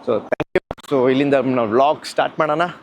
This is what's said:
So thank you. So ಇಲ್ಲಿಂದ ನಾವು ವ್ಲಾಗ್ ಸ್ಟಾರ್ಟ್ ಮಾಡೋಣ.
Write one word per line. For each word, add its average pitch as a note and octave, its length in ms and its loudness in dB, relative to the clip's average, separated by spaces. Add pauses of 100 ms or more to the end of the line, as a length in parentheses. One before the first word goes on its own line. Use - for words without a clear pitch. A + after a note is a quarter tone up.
So A#2+ 100 -2
thank - 420 -6
you. - 360 -6
So C3 180 2
ಇಲ್ಲಿಂದ C#3 220 2
ನಾವು B2+ 360 0
ವ್ಲಾಗ್ C#3 360 0
ಸ್ಟಾರ್ಟ್ - 340 -4
ಮಾಡೋಣ. D#3 220 0 (220)